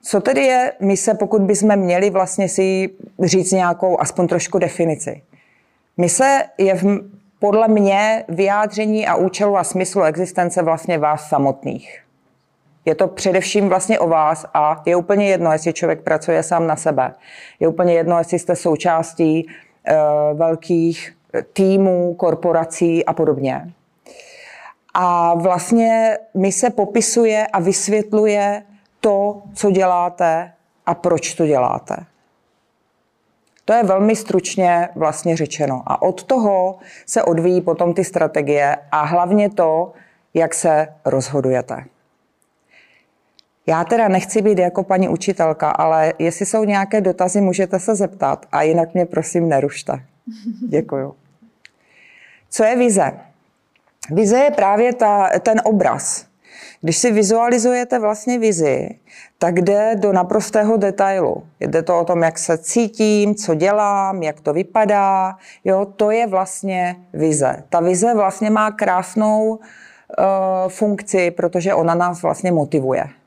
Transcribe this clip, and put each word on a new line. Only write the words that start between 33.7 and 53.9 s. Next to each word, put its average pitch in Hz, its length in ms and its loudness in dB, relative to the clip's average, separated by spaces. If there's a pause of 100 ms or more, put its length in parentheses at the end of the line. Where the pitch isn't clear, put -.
je 233 100 4
velmi 202 340 2
stručně 180 800 0
vlastně 160 420 -2
řečeno. 143 500 -4
A - 160 -2
od 185 200 -2
toho 196 560 0 (280)
se - 160 -2
odvíjí 175 380 2
potom 175 340 0
ty 185 100 0
strategie 147 720 0 (160)
a 151 100 0
hlavně 180 480 0
to, 170 420 0 (420)
jak 165 200 0
se 156 340 2 (160)
rozhodujete. 131 800 -2 (1800)
Já 165 180 0
teda 226 240 0
nechci 190 340 0
být 202 160 2
jako 180 240 0
paní 185 260 0
učitelka, 160 640 -2
ale 160 480 2
jestli 165 280 -4
jsou 220 180 -2
nějaké 202 360 0
dotazy, 185 400 0
můžete 185 380 0
se 220 160 -2
zeptat 147 580 -4
a 151 100 0
jinak 165 320 0
mě 180 120 0
prosím 170 420 -2
nerušte. 135 560 -2 (640)
Děkuju. 143 460 -4 (1400)
Co - 140 0
je 233 120 2
vize? 214 360 2 (1000)